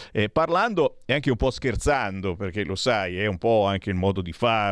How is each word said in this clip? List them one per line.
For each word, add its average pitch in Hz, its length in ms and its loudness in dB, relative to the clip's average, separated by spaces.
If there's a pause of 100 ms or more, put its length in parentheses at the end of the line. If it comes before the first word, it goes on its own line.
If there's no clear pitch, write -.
(120)
eh, 107 160 0
parlando 170 800 0
e 123 80 0
anche 143 160 0
un 123 60 2
po' 135 140 0
scherzando, 101 840 -2
perché 98 260 -4
lo 90 120 -4
sai, 95 440 0
è 101 60 0
un 98 140 0
po' 113 260 4
anche 98 240 -2
il 95 80 0
modo 95 240 0
di 87 120 -6
fare 113 400 0